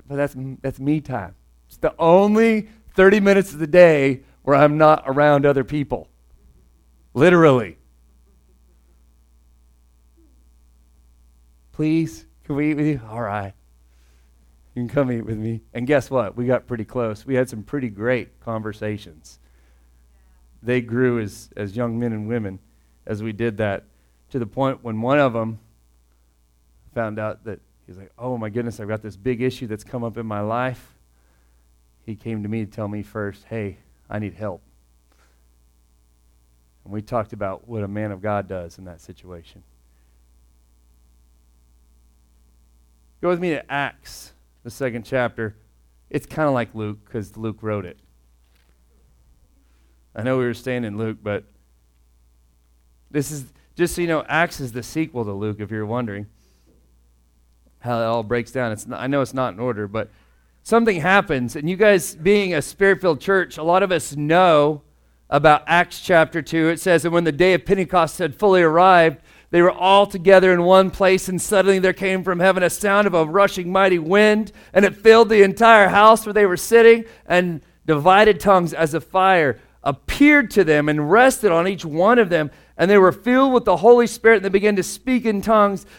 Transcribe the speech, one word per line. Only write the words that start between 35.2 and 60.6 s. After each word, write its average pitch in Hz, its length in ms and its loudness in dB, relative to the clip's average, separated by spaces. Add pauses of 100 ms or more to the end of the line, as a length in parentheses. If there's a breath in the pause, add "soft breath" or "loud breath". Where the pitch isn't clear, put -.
And 98 100 -18
we 104 80 -8
talked 107 320 -8
about 101 340 -10
what 113 160 -8
a 101 40 -8
man 104 240 -8
of 92 100 -14
God 101 260 -6
does 87 300 -12
in 92 80 -20
that 85 160 -20
situation. 90 600 -20 (3500)
Go 175 80 -4
with 175 100 -2
me 180 120 -4
to 139 200 -8
Acts, - 640 -12 (300)
the 117 60 -16
second 117 340 -8
chapter. 117 520 -6 (560)
It's 139 160 -8
kinda 156 240 -4
like 120 240 -4
Luke, 107 340 -10
'cause 104 260 -12
Luke 110 260 -10
wrote 104 240 -8
it. 85 120 -18 (2250)
I 107 60 -12
know 131 160 -4
we 127 80 -2
were 120 80 -6
staying 123 300 -8
in 104 140 -10
Luke, 110 260 -8
but 104 200 -8 (1700)
this 143 220 -4
is, 139 200 -14 (220)
just 170 220 -2
so 175 60 -6
you 175 60 -4
know, 160 200 -2
Acts 165 320 -2
is 127 120 -10
the 117 120 -10
sequel 123 420 -8
to 101 80 -8
Luke, 104 260 -8
if 104 120 -10
you're 107 140 -8
wondering 104 420 -8 (1500)
how 120 200 -6
it 117 60 -2
all 113 180 -2
breaks 120 280 -6
down. 123 200 -4
It's 104 140 -12
not, 117 160 -12
I 123 60 -8
know 139 140 -2
it's 127 120 -6
not 127 200 -4
in 92 60 -16
order, 110 280 -6
but 104 240 -8 (500)